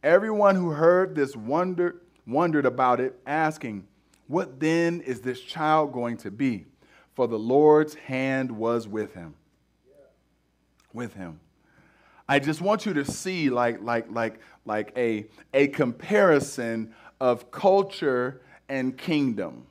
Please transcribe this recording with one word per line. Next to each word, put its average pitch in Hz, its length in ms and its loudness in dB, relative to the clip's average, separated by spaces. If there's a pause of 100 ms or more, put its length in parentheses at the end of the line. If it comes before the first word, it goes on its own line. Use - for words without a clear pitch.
Everyone 208 540 4
who 180 140 0
heard 165 440 4
this 139 220 -2
wonder-, 175 640 -2 (240)
wondered 147 400 2
about 127 320 2
it, 131 260 -4
asking, 143 600 -4 (400)
"What 135 320 -6
then 170 440 0
is 123 180 -8
this 123 200 -8
child 156 520 -2
going 120 260 -6
to 98 140 -12
be?" 113 340 -4 (480)
For 123 140 0
the 113 100 -4
Lord's 151 560 6
hand 131 560 -4
was 113 380 -2
with 104 260 -6
him. 82 200 -16 (1600)
With 117 220 -10
him. 85 240 -14 (920)
I 139 120 4
just 151 200 -4
want 202 260 0
you 196 80 -2
to 143 100 0
see, 175 460 -2
like, 120 320 0
like, 117 280 -4
like, 113 300 -4 (240)
like, 107 320 -4
a, 113 300 -2 (280)
a 139 140 4
comparison 135 1200 0 (280)
of 123 320 0
culture 151 880 0 (280)
and 131 300 -4
kingdom. 101 720 -4